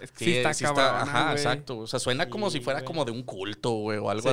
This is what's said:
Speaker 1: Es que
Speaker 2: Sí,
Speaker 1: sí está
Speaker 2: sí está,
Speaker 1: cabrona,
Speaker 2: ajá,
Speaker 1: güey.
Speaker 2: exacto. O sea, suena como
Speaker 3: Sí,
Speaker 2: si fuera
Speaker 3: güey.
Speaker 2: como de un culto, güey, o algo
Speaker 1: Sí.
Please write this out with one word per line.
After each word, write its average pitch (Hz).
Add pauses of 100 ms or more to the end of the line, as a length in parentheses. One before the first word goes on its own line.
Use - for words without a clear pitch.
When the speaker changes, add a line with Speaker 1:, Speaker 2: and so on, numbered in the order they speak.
Speaker 1:
Es -
que -
Speaker 2:
Sí, 117
Speaker 1:
sí 120
está 127
Speaker 2:
sí -
está, 147
Speaker 1:
cabrona, 135
Speaker 2:
ajá, 135
Speaker 1:
güey. 151
Speaker 2:
exacto. 135
O 110
sea, 131
suena 131
como 208
Speaker 3:
Sí, 151
Speaker 2:
si 123
fuera 139
Speaker 3:
güey. -
Speaker 2:
como 165
de 120
un 117
culto, 104
güey, 107
o 107
algo 104
Speaker 1:
Sí. 123